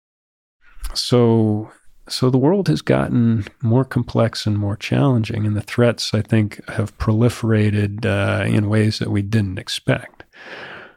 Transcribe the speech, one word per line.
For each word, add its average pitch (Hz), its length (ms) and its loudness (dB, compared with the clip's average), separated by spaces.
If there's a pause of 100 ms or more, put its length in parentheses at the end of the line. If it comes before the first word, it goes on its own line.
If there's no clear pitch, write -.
(960)
So, 113 760 2 (380)
so - 220 0
the 131 80 4
world 170 300 2
has 151 120 0
gotten 120 640 2 (160)
more 120 240 2
complex 117 600 -2
and 107 100 0
more 104 200 -2
challenging, 117 680 0
and 104 80 0
the 101 60 -2
threats, - 540 0
I 107 80 0
think, 107 480 0
have - 260 -4
proliferated, 107 1120 0
uh, 101 400 0
in 110 240 2
ways 107 280 2
that - 120 -4
we 104 100 0
didn't 101 380 -2
expect. - 680 -6 (720)